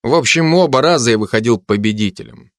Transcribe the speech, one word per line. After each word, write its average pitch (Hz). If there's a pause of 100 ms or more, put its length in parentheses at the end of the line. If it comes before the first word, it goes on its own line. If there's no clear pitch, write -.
В 120
общем, 160
оба 151
раза 135
я 110
выходил 110
победителем. 107